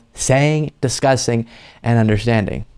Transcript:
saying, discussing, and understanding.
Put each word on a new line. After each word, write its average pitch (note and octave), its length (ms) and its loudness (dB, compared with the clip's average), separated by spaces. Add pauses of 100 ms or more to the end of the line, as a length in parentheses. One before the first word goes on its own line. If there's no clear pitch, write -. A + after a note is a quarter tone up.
(140)
saying, D3 680 0
discussing, B2 680 0 (380)
and A#2 160 2
understanding. G#2+ 640 0 (140)